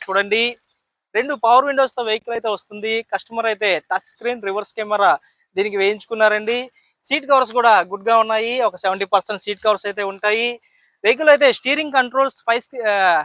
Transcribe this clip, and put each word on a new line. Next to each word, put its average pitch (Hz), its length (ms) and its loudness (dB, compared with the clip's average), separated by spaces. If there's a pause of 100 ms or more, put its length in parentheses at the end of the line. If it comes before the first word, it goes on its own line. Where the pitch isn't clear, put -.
చూడండి. 202 360 0 (760)
రెండు 277 180 -2 (100)
పవర్ 247 240 6
విండోస్‌తో 262 400 -2
వెహికల్ 220 280 -4
అయితే 226 180 -4
వస్తుంది. 208 380 -8 (200)
కస్టమర్ 226 380 -4
అయితే 208 200 -2 (200)
టచ్ 190 200 -2
స్క్రీన్, 240 380 -8
రివర్స్ 202 300 -4
కెమెరా 208 320 2 (460)
దీనికి 202 260 -2
వేయించుకున్నారండి. 214 760 0 (520)
సీట్ 277 220 -4
కవర్స్ 262 280 4
కూడా 233 140 6 (180)
గుడ్గా 202 320 -2
ఉన్నాయి, 220 320 -2 (140)
ఒక 180 160 -4
సెవెంటీ 190 300 -2
పర్సెంట్ 196 320 -2
సీట్ 208 180 -8
కవర్స్ 208 260 0
అయితే 202 220 -6
ఉంటాయి. 214 360 -2 (580)
వెహికల్ 285 280 4
అయితే 277 240 6
స్టీరింగ్ 294 400 -2
కంట్రోల్స్, 262 480 0
ఫైవ్ 233 200 0
స్కి-, 247 260 -12
ఆ, - 20 0 (300)